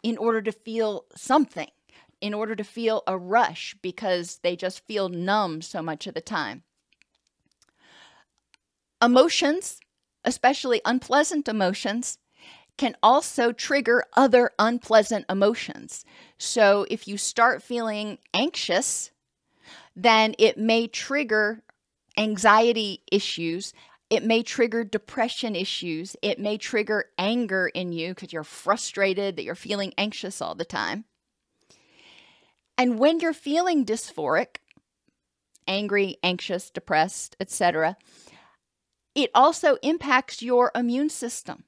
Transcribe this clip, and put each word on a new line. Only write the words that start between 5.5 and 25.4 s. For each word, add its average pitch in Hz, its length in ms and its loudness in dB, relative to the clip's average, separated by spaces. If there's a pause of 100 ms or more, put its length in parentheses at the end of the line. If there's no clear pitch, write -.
so 165 200 -8
much 160 240 -8
of 185 80 -14
the 156 60 -6
time. 139 420 -8 (2500)
Emotions, 285 760 4 (440)
especially 254 600 0
unpleasant 285 640 0
emotions, 208 720 -2 (600)
can - 240 -2
also 240 500 4
trigger 247 500 0 (140)
other 247 420 6
unpleasant 220 680 2
emotions. - 800 -2 (320)
So 202 500 4
if - 180 -6
you 202 120 -8
start - 440 2
feeling 214 540 -6 (160)
anxious, - 800 -2 (840)
then 220 440 4
it 220 180 4
may 226 320 2
trigger 220 720 -2 (540)
anxiety 214 840 4 (100)
issues. 170 640 -2 (340)
It 226 160 0
may 226 180 2
trigger 233 420 -2
depression 220 720 -6